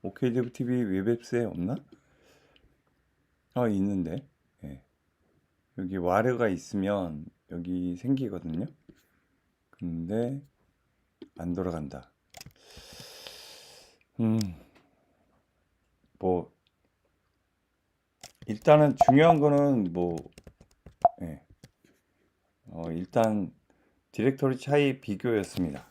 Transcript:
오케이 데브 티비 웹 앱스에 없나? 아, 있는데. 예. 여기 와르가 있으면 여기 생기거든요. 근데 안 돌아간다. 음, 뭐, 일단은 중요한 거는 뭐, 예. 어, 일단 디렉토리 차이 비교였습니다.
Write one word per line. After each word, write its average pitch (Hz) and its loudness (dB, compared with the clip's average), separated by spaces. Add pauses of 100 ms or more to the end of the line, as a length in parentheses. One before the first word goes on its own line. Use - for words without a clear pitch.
오케이 117 -2
데브 123 -2
티비 123 -4
웹 101 0
앱스에 120 0
없나? 95 -4 (1800)
아, 123 0
있는데. 98 -2 (380)
예. 69 -14 (960)
여기 95 -6
와르가 110 2
있으면 95 -2 (260)
여기 90 -6
생기거든요. 98 -4 (1040)
근데 104 -6 (960)
안 87 -6
돌아간다. 80 -6 (2000)
음, 110 2 (1800)
뭐, 90 0 (1900)
일단은 147 6 (100)
중요한 156 8
거는 143 2
뭐, 87 0 (1040)
예. 80 -10 (1300)
어, 82 -10
일단 104 -2 (600)
디렉토리 131 0
차이 139 2
비교였습니다. 95 -2